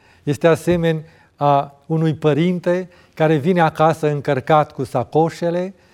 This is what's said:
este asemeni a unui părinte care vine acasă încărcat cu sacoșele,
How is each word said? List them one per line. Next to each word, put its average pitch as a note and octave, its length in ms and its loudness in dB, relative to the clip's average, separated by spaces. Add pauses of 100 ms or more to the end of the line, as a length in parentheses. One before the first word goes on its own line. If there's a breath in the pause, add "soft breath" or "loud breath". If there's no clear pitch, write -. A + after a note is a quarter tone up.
(220 soft breath)
este D3 240 -2
asemeni E3 580 0 (320 soft breath)
a C#3+ 500 0
unui D#3+ 280 -2
părinte F3 760 -2 (260 soft breath)
care D#3+ 220 2
vine F3 240 0
acasă D#3 500 2
încărcat D3 640 0
cu C#3 120 -8
sacoșele, E3 880 -4 (200 soft breath)